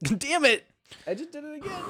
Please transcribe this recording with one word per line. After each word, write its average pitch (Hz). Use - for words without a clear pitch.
Damn 277
it! 233
I 160
just 302
did 294
it 302
again. 359